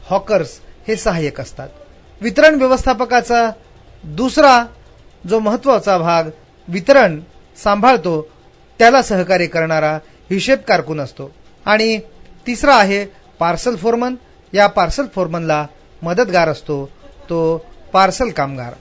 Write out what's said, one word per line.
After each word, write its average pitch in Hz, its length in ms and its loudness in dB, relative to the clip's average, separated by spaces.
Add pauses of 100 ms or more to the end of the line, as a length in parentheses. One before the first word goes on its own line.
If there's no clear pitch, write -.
हॉकर्स 190 500 -4 (280)
हे 220 80 -2
सहाय्यक 165 460 -4
असतात. 127 280 -16 (520)
वितरण 302 340 4
व्यवस्थापकाचा 240 960 0 (520)
दुसरा 240 640 2 (640)
जो 220 100 0
महत्त्वाचा 214 580 0
भाग 170 260 0 (440)
वितरण 190 520 2 (440)
सांभाळतो, 202 640 0 (500)
त्याला 247 220 6
सहकार्य 185 440 0
करणारा 156 540 -2 (320)
हिशेब 247 280 0
कारकून 175 400 -2
असतो 139 360 -14 (300)
आणि 220 340 0 (480)
तिसरा 254 280 2
आहे 202 300 2 (340)
पार्सल 175 360 -2
फोरमन. 233 400 -2 (380)
या 202 140 4
पार्सल 196 380 -2 (100)
फोरमनला 160 520 -4 (340)
मदतगार 175 480 0
असतो 143 360 -6 (440)
तो 165 360 -2 (280)
पार्सल 196 360 2
कामगार. 139 520 -8